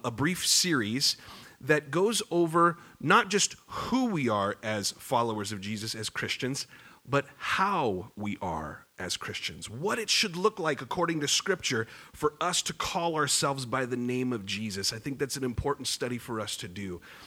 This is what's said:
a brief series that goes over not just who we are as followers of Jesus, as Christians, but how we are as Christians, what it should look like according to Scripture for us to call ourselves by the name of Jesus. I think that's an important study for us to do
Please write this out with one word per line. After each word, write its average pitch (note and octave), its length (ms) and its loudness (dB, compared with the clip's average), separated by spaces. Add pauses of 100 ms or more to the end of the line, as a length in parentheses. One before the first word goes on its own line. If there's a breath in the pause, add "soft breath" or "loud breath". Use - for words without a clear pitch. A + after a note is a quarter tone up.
a B2 60 0
brief C#3+ 380 0
series C3+ 680 2 (460 loud breath)
that D3 300 2
goes F#3+ 400 2
over E3+ 480 6 (200 loud breath)
not G3 300 6
just F#3+ 260 2 (120)
who - 380 0
we E3 220 2
are G2+ 360 4
as G#2+ 300 -2
followers A2 580 0
of G2+ 100 -6
Jesus, G#2+ 320 -6
as A2 160 -6
Christians, - 560 -4 (420 loud breath)
but C#3 200 0 (100)
how D3 800 0
we G#2 260 -6
are D#2+ 400 -6 (160)
as F2+ 200 -6
Christians, - 520 -8
what F#3 300 -2
it G#3 100 -2
should F3+ 280 2
look G#3 200 2
like D#3 240 0
according E3 380 0
to C#3+ 80 0
Scripture C3+ 580 0 (280 loud breath)
for D3+ 260 2
us F3 220 0
to - 100 -2
call E3+ 440 0
ourselves C#3+ 500 2
by B2+ 200 0
the B2 120 -2
name B2 340 0
of G#2+ 140 -4
Jesus. G2 480 -2
I A2 60 -8
think C3+ 200 -6
that's C3+ 160 -2
an C3+ 80 -4
important C3 460 -2
study B2 280 -2
for A2+ 220 -6
us G#2 160 -4
to G#2+ 140 -8
do F#2 320 -8 (240 loud breath)